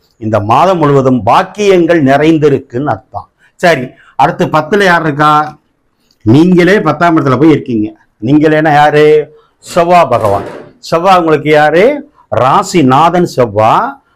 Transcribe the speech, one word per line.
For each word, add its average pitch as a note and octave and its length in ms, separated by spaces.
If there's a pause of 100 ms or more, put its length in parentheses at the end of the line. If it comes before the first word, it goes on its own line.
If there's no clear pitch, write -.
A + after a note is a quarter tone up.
(160)
இந்த G#2+ 240
மாதம் D3+ 380
முழுவதும் C3+ 440
பாக்கியங்கள் E3+ 800
நிறைந்திருக்குன்னு C#3+ 800
அர்த்தம். G#2+ 440 (280)
சரி, D#3 320 (280)
அடுத்து E3 300
பத்துல F3 380
யார் E3+ 180
இருக்கா? D3+ 540 (680)
நீங்களே F3 580
பத்தாம் D#3+ 360
இடத்துல C3+ 220
போய் D#3 120
இருக்கீங்க. A2 420 (300)
நீங்களேனா D3+ 500
யாரு? D3+ 640 (400)
செவ்வா E3+ 340
பகவான். G2+ 360 (460)
செவ்வா F3+ 280
உங்களுக்கு D3+ 320
யாரு? E3 600 (260)
ராசிநாதன் E3 1000
செவ்வா. A2 360 (440)